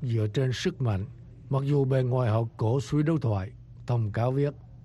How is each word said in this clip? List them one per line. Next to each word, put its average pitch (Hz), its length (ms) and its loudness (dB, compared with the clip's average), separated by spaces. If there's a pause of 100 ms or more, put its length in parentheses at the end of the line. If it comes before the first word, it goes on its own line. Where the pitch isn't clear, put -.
dựa 117 320 0
trên 131 180 2
sức 185 300 -2
mạnh, 104 240 0 (440)
mặc 135 140 2
dù 139 200 4
bề 131 180 2
ngoài 127 280 2
họ 113 120 4 (140)
cổ 117 240 2
suý 147 220 0
đối 160 180 2
thoại, 101 300 -2 (360)
thông 113 260 0
cáo 120 200 0
viết. 143 220 0 (300)